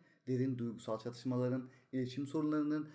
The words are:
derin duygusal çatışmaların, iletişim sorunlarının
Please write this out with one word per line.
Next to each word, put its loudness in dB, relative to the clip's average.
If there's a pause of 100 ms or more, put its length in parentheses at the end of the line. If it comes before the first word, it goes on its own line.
(280)
derin 2
duygusal -2
çatışmaların, 0 (220)
iletişim -2
sorunlarının 2